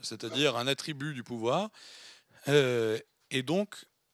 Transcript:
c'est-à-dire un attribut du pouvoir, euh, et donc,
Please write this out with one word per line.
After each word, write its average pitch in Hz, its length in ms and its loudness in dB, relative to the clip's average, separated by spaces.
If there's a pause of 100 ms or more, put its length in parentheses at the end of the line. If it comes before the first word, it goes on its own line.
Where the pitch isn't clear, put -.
c'est-à-dire 117 540 0
un 120 120 0
attribut 143 460 -4
du 123 100 -8
pouvoir, 123 480 0 (760)
euh, 123 520 4 (300)
et 131 140 0
donc, 185 400 -2 (300)